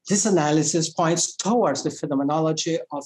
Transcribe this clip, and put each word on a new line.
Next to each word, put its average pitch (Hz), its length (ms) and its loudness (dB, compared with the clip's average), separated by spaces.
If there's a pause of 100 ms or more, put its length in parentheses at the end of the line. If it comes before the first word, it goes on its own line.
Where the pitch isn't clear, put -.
this 202 160 0
analysis 160 640 2
points 170 460 0
towards 190 480 0
the 147 80 -2
phenomenology 156 880 -2 (120)
of 139 140 -8